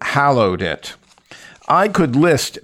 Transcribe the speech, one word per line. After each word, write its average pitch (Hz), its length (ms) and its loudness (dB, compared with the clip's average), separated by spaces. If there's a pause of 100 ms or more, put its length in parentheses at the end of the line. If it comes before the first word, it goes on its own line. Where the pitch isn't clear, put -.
hallowed 123 580 0
it." - 340 -8 (720)
I 180 220 2
could 160 280 0
list 151 480 2